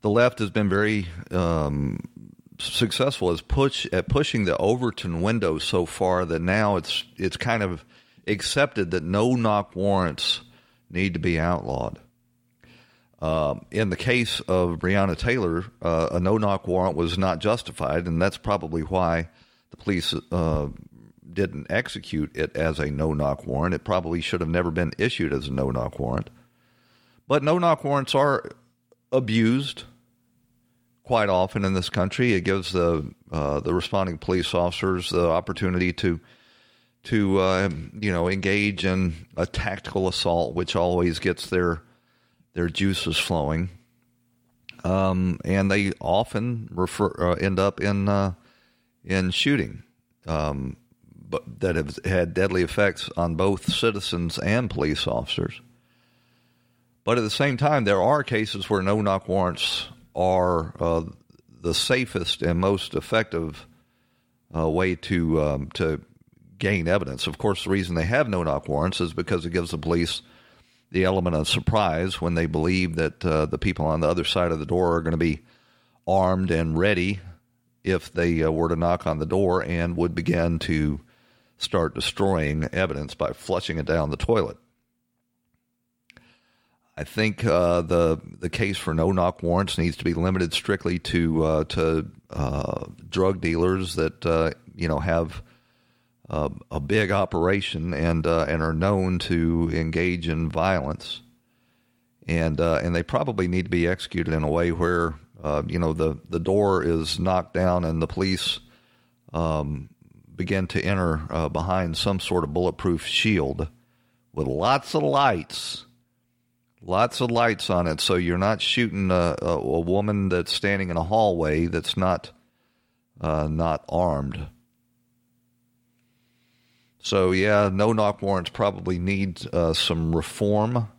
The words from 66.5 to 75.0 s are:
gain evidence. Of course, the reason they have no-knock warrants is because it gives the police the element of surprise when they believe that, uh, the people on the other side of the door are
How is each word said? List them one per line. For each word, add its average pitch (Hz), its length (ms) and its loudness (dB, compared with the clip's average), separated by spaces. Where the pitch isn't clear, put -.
gain 95 300 0
evidence. 87 400 -2
Of 76 100 -8
course, 101 240 0
the 98 80 -4
reason 92 240 0
they 82 120 2
have 123 220 0
no-knock 82 400 -2
warrants 78 320 0
is 85 140 -2
because 87 320 -2
it 85 60 -6
gives 85 180 -2
the 82 80 -6
police 80 440 0
the 92 140 2
element 90 320 2
of 78 120 0
surprise 92 720 0
when 85 140 -2
they 82 120 2
believe 82 500 0
that, 80 280 -2
uh, 78 220 2
the - 100 -4
people 85 300 -2
on 80 140 0
the 78 80 2
other 85 160 0
side 87 260 0
of 80 80 -2
the 76 80 -6
door 87 300 2
are 82 40 0